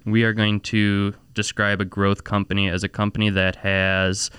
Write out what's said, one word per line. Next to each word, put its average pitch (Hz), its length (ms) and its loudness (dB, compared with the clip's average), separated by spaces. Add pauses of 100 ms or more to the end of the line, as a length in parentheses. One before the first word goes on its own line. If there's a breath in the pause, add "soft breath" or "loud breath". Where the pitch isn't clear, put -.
we 110 180 2
are 113 100 2
going 104 280 0
to 101 520 2 (200)
describe 101 480 -2
a 98 40 -2
growth 98 380 0
company 98 460 -2
as 92 140 -4
a 101 60 -2
company 107 420 -2
that 95 240 0
has 95 840 0